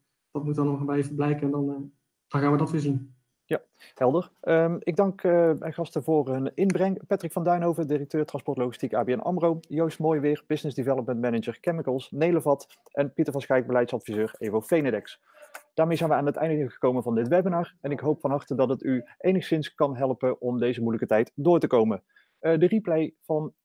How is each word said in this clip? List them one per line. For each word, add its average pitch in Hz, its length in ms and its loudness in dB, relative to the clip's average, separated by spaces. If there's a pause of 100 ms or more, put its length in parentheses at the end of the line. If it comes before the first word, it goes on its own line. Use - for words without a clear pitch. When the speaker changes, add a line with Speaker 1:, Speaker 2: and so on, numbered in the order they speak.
(300)
Speaker 1:
dat 147 140 -6
moet 147 100 -2
dan 147 120 0
nog 143 180 -2
maar 143 120 -2
even 143 180 -2
blijken. 147 280 -2
En 139 80 0
dan, 143 180 -2
eh, 143 80 -6 (520)
dan 143 120 -2
gaan 143 120 2
we 147 60 4
dat 156 120 0
weer 160 100 -2
zien. 139 340 -4 (300)
Speaker 2:
Ja, - 160 -4 (340)
helder. 139 360 0 (100)
Ehm, 165 380 2
ik 165 180 -4
dank, 196 260 0
eh, 170 360 6
mijn 160 140 -8
gasten 160 300 -6
voor 151 260 2
hun 131 260 -2
inbreng. 190 520 0
Patrick 190 260 -4
van 170 120 -4
Duinhoven, 170 420 0
directeur 147 380 -2
Transport 139 340 -8
Logistiek 123 360 -4
A 117 100 0
B 98 40 -8
N 123 120 0
amro. 170 400 0
Joost 156 380 -4
Mooiweer, 147 480 0
Business 151 300 -4
Development 127 440 -2
Manager 117 400 -2
Chemicals, 160 500 -4
Nelevat. 147 560 2 (260)
En 143 200 -2
Pieter 151 200 -2
van 135 100 -4
Schaik, 131 240 2
beleidsadviseur 117 720 -2
Evo 110 220 -2
Venedex. 131 600 -2 (540)
Daarmee 160 220 0
zijn 160 140 0
we 147 40 2
aan 139 120 0
het 143 100 -2
einde 151 340 -2
gekomen 127 320 0
van 117 120 -2
dit 117 140 0
webinar. 175 520 0
En 143 100 -6
ik 139 100 -6
hoop 147 200 0
van 135 100 -2
harte 139 240 -4
dat 127 140 2
het 127 140 -2
u 127 220 -2 (140)
enigszins 170 560 0
kan 139 220 0
helpen 131 440 -2
om 123 180 -2
deze 120 220 0
moeilijke 113 260 -2
tijd 113 280 2
door 160 260 4
te 151 60 -2
komen. 110 360 2 (360)
Eh, 160 200 2
de 170 80 4
replay 175 540 0
van 156 320 -4 (120)